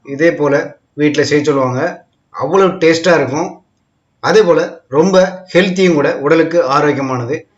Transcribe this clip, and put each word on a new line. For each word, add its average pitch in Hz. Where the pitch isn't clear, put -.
இதே 139
போல 147
வீட்ல 147
செய்ய 147
சொல்லுவாங்க. 139
அவ்வளவு 175
டேஸ்டா 165
இருக்கும். 147
அதே 175
போல 170
ரொம்ப 185
ஹெல்த்தியும் 185
கூட, 151
உடலுக்கு 160
ஆரோக்கியமானது. 135